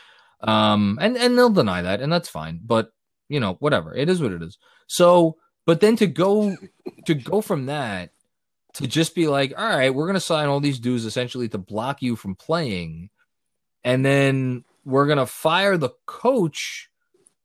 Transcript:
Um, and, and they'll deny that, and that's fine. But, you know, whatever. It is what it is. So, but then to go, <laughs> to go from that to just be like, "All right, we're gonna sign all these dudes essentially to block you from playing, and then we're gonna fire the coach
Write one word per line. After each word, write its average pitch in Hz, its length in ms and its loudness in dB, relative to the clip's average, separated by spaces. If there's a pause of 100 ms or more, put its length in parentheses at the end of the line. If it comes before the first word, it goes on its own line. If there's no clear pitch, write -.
(420)
Um, 107 600 2
and, 240 160 0
and 247 200 2
they'll 247 120 6
deny 107 320 2
that, 92 200 -2
and 147 100 -2
that's 175 180 -2
fine. 80 340 -10
But, 113 280 0 (360)
you 147 120 -4
know, 98 160 -2
whatever. 98 400 -2
It 139 140 -2
is 180 120 0
what 117 100 -2
it 85 120 -8
is. 85 140 -14 (300)
So, 175 500 4 (280)
but 165 160 2
then 220 160 6
to 214 100 2
go, 196 480 0 (240)
<laughs> - 260 -18
to 165 100 2
go 147 260 0
from 151 260 -4
that 110 440 -6 (640)
to 139 100 -6
just 151 300 0
be 165 120 0
like, 139 300 0
"All 214 100 -4
right, 143 260 2
we're 143 120 -2
gonna 190 140 0
sign 151 280 -2
all 139 120 0
these 139 200 -2
dudes 120 260 -2
essentially 123 440 -6
to 110 80 -8
block 110 460 -6
you 120 120 -2
from 98 200 -10
playing, 92 720 -6 (720)
and 131 220 0
then 135 580 0 (220)
we're 143 220 2
gonna 143 180 2
fire 185 520 0
the 139 120 -2 (160)
coach - 840 -4 (540)